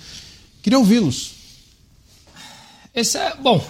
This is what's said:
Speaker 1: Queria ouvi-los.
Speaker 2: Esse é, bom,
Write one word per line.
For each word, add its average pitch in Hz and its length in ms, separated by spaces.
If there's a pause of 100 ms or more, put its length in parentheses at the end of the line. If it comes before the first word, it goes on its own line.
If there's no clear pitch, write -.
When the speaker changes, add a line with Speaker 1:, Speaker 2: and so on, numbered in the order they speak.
(600)
Speaker 1:
Queria 247 180
ouvi-los. 208 640 (1500)
Speaker 2:
Esse 233 240
é, - 180
bom, 247 340